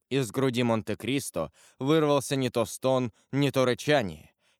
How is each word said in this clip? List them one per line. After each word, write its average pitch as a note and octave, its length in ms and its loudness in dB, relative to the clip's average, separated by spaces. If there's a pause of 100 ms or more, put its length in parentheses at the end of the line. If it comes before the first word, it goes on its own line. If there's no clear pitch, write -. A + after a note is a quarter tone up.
Из C3 200 0
груди B2+ 340 0
Монте-Кристо A2 880 -2 (280)
вырвался D3 560 2
не C3 140 0
то A2+ 160 0
стон, B2+ 460 -2 (200)
не C#3 180 2
то C3 160 2
рычание, A#2+ 680 0 (280)